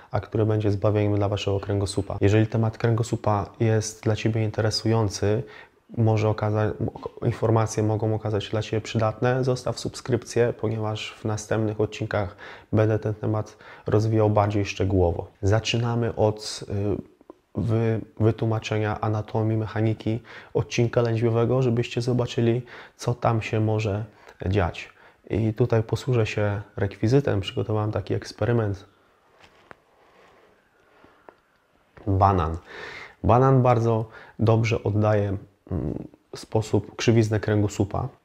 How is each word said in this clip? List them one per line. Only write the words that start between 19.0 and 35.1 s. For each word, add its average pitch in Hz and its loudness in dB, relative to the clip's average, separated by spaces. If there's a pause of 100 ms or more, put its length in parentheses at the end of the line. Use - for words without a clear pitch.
anatomii, 110 0
mechaniki 110 -2 (340)
odcinka - 0
lędźwiowego, 117 2
żebyście 120 0
zobaczyli, 120 0 (360)
co - -2
tam 113 0
się 110 -2
może 110 0 (400)
dziać. 92 0 (400)
I 110 0
tutaj 113 2
posłużę 117 0
się 104 -2 (160)
rekwizytem, 107 2
przygotowałem 107 -2
taki 104 -4
eksperyment. 107 -2 (3250)
Banan. 92 2 (640)
Banan 127 6
bardzo 113 2 (340)
dobrze 113 2
oddaje, 104 2 (340)